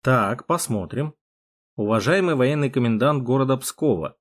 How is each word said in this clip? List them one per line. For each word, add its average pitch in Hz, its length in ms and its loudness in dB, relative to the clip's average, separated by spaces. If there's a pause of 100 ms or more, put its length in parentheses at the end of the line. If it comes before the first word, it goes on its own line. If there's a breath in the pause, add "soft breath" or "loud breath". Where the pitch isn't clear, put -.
Так, 120 460 0
посмотрим. 139 680 -4 (600)
"Уважаемый 123 640 0
военный 139 340 2
комендант 127 540 0
города 131 320 2
Пскова, 127 640 -2